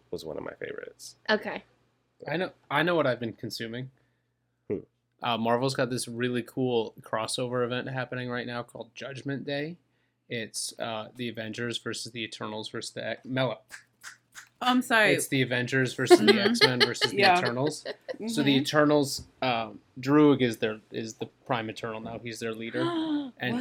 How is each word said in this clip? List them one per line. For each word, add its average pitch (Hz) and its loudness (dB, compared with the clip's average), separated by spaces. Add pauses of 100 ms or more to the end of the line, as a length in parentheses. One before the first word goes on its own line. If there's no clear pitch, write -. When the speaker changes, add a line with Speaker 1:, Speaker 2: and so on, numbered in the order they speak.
(120)
Speaker 1:
was 82 -8
one 76 -8
of 78 -10
my - -10
favorites. - -12 (140)
Speaker 2:
Okay. 208 -4 (640)
Speaker 3:
I 151 -2
know, 185 -4 (180)
I 147 2
know 175 2
what 147 4
I've 117 0
been 113 -4
consuming. 117 -8 (800)
Speaker 1:
Hmm. 101 -2 (460)
Speaker 3:
Uh, 117 2
Marvel's 120 2
got 131 0
this 123 -4
really 120 -2
cool 120 0
crossover 120 -2
event 123 -4
happening 127 -6
right 120 -4
now 120 -8
called 117 -14
Judgment 135 -8
Day. 147 -6 (520)
It's, - -8
uh, 113 -6 (100)
the 120 -6
Avengers 113 -6
versus 113 -8
the 117 -8
Eternals 107 -8
versus - -10
the 117 -8
X-, 113 -8
Mela. 127 -2 (1080)
Speaker 4:
Oh, 254 2
I'm 254 4
sorry. 214 4
Speaker 3:
It's 165 -2
the 139 2
Avengers 123 0
versus - 8
the - 2
Speaker 4:
Mm-hmm. 220 6
Speaker 3:
X-Men 403 4
versus - 0
the 370 -4
Speaker 4:
Yeah. 370 8
Speaker 3:
Eternals. 143 -2 (440)
So 220 0
the 139 4
Speaker 4:
Mm-hmm. 135 6
Speaker 3:
Eternals, 147 4 (180)
um, 117 -2 (200)
Druig 139 6
is 117 2
their, 110 -2 (120)
is 113 -8
the 113 -8 (220)
Prime 113 -2
Eternal 110 -8
now. 113 -10
He's 117 -10
their 113 -6
leader, - -6
Speaker 4:
<gasps> 311 -4
Speaker 3:
and 233 -2